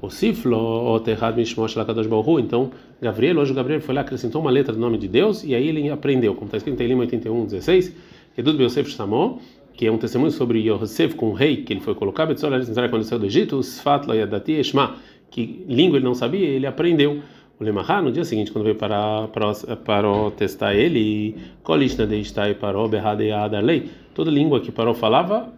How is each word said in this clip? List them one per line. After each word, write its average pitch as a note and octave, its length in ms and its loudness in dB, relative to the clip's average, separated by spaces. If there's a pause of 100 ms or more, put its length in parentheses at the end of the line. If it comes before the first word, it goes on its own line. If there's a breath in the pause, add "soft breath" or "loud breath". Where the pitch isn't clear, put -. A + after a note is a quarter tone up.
O G#2 80 -8
Siflo, E3 480 0
o A2+ 420 0
Terrad A2+ 380 -2
Mishmosh A2 380 -2
Lakadosh A2 320 -2
Baruch A2 200 2
Hu. D#3+ 120 4
Então, B2 320 0 (280 loud breath)
Gabriel, B2 380 0
hoje C#3+ 140 2
o C3 40 0
Gabriel C3+ 240 -2
foi C3 140 -6
lá, C#3 80 -2
acrescentou B2+ 400 -6
uma D3+ 80 0
letra B2+ 240 2
do A2 60 -4
nome A#2 180 0
de G#2+ 100 -6
Deus, E3+ 360 2
e C#3 100 -2
aí C3 160 2
ele D3+ 200 -2
aprendeu, C3+ 440 2
como G2+ 160 -10
tá A2 80 -6
escrito C#3 160 -4
em A#2+ 40 -6
Teilim B2 180 0
oitenta A#2+ 320 -2
e A2 40 -4
um, A#2 140 0
dezesseis, D#3+ 500 0 (400 loud breath)
Edut C#3 260 0
Yosef C3 280 2
Shamo, A2+ 500 0 (360 loud breath)
que A2+ 100 -2
é A2 60 4
um A2 80 0
testemunho A#2+ 320 2
sobre A2+ 360 0
Yosef A2 460 0
com A2+ 160 0
o G2+ 40 -2
rei, C3+ 240 2
que - 160 -6
ele G2 60 -4
foi G#2 140 -4
colocar, G#2 320 -2
Betzalel, C#3 340 0
Israel, A#2+ 300 0
quando A2 140 0
saiu A2 160 -4
do G2+ 80 0
Egito, C#3 340 2
Sfat - 460 0
Lo A#2 80 0
Yadati G#2 380 0
Eshma, C3+ 420 0 (340 loud breath)
que A#2+ 400 -8
língua C#3+ 280 4
ele C3 80 2
não B2 100 2
sabia, D3+ 320 0
ele C3+ 180 0
aprendeu. D3 540 2 (400 loud breath)
O - 40 -8
Lemahá, G#2+ 380 0
no C3+ 100 0
dia D#3+ 120 -2
seguinte, G#2 280 -4
quando G#2+ 140 -2
veio G#2+ 100 2
para, G#2+ 520 -2
para, G#2 260 0 (240)
para G#2 540 0
testar G2+ 420 -2
ele, G#2+ 640 0 (280 loud breath)
Kolishna C3+ 440 2
Deishtai G#2 480 -2
Paró, G2+ 320 -2
Berrade G#2+ 440 0
Adarlei, G#2+ 580 0 (260 loud breath)
toda D#3+ 160 0
língua C#3+ 280 2
que - 120 -8
Paró A#2 240 0
falava F3 640 0